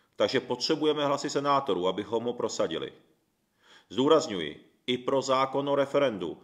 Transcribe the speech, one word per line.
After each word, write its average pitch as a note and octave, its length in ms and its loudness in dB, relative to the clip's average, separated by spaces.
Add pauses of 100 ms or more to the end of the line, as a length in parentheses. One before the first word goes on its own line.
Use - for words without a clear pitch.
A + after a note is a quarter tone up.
(160)
takže A#2 240 2
potřebujeme D3 680 0
hlasy C#3+ 240 -2
senátorů, C#3 580 0
abychom G2+ 360 -2
ho A#2+ 100 -2
prosadili. F2 600 -4 (960)
Zdůrazňuji, A2 840 2 (160)
i B2+ 100 0
pro B2+ 240 0
zákon C3+ 480 0
o C#3+ 60 0
referendu, C3 680 0